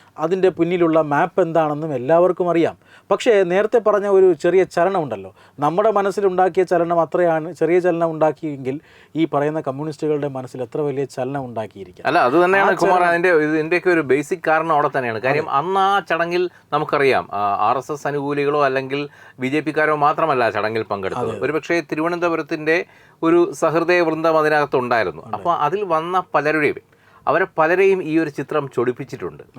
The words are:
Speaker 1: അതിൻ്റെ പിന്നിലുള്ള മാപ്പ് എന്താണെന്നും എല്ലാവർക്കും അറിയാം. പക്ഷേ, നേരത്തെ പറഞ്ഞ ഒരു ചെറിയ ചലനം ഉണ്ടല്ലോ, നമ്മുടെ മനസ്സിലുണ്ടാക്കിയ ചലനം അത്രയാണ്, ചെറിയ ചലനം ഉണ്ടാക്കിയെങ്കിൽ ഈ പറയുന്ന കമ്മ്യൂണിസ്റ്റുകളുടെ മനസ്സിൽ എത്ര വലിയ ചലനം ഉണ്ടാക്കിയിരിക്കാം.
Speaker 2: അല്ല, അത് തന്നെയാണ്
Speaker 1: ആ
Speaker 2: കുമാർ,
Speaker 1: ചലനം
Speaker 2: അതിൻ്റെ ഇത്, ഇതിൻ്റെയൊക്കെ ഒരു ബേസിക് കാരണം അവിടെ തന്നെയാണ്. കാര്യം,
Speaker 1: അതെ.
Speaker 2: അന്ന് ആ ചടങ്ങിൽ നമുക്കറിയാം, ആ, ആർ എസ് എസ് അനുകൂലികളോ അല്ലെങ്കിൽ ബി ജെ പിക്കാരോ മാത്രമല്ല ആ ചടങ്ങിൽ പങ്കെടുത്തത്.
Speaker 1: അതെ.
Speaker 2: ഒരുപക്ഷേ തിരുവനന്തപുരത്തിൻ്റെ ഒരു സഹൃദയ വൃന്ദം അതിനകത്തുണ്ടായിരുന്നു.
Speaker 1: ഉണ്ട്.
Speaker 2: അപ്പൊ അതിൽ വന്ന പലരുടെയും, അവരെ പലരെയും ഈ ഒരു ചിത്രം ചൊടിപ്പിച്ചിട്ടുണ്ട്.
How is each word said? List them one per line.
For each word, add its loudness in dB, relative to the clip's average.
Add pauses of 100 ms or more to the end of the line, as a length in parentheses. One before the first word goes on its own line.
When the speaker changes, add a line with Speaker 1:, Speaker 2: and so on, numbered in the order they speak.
(200)
Speaker 1:
അതിൻ്റെ 0
പിന്നിലുള്ള 2
മാപ്പ് 0
എന്താണെന്നും -2
എല്ലാവർക്കും 2
അറിയാം. 0 (340)
പക്ഷേ, 2
നേരത്തെ 2
പറഞ്ഞ 0
ഒരു 6
ചെറിയ 2
ചലനം 0
ഉണ്ടല്ലോ, -10 (240)
നമ്മുടെ 2
മനസ്സിലുണ്ടാക്കിയ 0
ചലനം 0
അത്രയാണ്, 0
ചെറിയ 0
ചലനം 0
ഉണ്ടാക്കിയെങ്കിൽ -4 (360)
ഈ 2
പറയുന്ന -2
കമ്മ്യൂണിസ്റ്റുകളുടെ -4
മനസ്സിൽ -10
എത്ര -6
വലിയ -4
ചലനം -8
ഉണ്ടാക്കിയിരിക്കാം. -10
Speaker 2:
അല്ല, 2
അത് 4
തന്നെയാണ് 4
Speaker 1:
ആ 4
Speaker 2:
കുമാർ, 2
Speaker 1:
ചലനം 4
Speaker 2:
അതിൻ്റെ 2
ഇത്, 4
ഇതിൻ്റെയൊക്കെ 0
ഒരു 4
ബേസിക് 0
കാരണം 2
അവിടെ 2
തന്നെയാണ്. -2
കാര്യം, -2
Speaker 1:
അതെ. 0
Speaker 2:
അന്ന് 0
ആ 2
ചടങ്ങിൽ -2 (240)
നമുക്കറിയാം, 0
ആ, -2 (120)
ആർ 0
എസ് -8
എസ് -6
അനുകൂലികളോ -2
അല്ലെങ്കിൽ -2 (300)
ബി -2
ജെ 0
പിക്കാരോ 0
മാത്രമല്ല 0
ആ 2
ചടങ്ങിൽ -2
പങ്കെടുത്തത്. -6
Speaker 1:
അതെ. -8
Speaker 2:
ഒരുപക്ഷേ -2 (100)
തിരുവനന്തപുരത്തിൻ്റെ -2 (380)
ഒരു 4
സഹൃദയ 2
വൃന്ദം 2
അതിനകത്തുണ്ടായിരുന്നു. 0
Speaker 1:
ഉണ്ട്. -8
Speaker 2:
അപ്പൊ -2
അതിൽ -2
വന്ന -2 (100)
പലരുടെയും, 0 (340)
അവരെ 2 (100)
പലരെയും 2
ഈ 0
ഒരു -2
ചിത്രം -4
ചൊടിപ്പിച്ചിട്ടുണ്ട്. -4 (160)